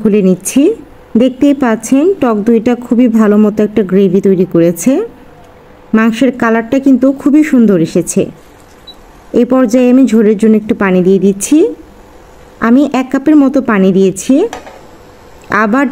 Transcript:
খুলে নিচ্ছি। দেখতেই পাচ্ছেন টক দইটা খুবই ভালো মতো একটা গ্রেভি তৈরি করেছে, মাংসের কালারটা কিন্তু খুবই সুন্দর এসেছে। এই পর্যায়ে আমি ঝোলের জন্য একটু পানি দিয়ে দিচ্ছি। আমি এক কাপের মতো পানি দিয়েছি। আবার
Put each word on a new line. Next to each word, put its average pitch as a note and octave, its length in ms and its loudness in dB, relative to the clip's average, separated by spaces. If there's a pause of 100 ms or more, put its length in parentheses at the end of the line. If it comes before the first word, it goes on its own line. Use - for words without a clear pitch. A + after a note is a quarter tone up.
খুলে G#3+ 280 0
নিচ্ছি। F#3 340 -2 (600)
দেখতেই C4+ 400 0
পাচ্ছেন B3 420 0 (180)
টক A#3 140 0 (120)
দইটা A#3 240 0 (140)
খুবই B3 200 2 (120)
ভালো G#3 260 2
মতো G#3 240 0
একটা G#3 220 -2
গ্রেভি F#3+ 360 2
তৈরি F#3 280 2
করেছে, F3 380 0 (1040)
মাংসের A3+ 320 0 (100)
কালারটা A3+ 460 -2
কিন্তু C4 200 2 (140)
খুবই D4 300 2
সুন্দর A3 280 2 (100)
এসেছে। F3 340 -4 (1160)
এই B3 120 2
পর্যায়ে B3+ 400 2
আমি C4+ 100 4 (100)
ঝোলের A3 300 2
জন্য A3 200 2
একটু G#3+ 200 -4
পানি F#3 240 0
দিয়ে F#3+ 180 2
দিচ্ছি। G3 340 0 (1080)
আমি B3+ 140 2 (180)
এক B3+ 120 -6
কাপের C#4 300 0
মতো C4+ 160 0 (120)
পানি F#3+ 260 2
দিয়েছি। F#3+ 380 0 (1300)
আবার B3 280 0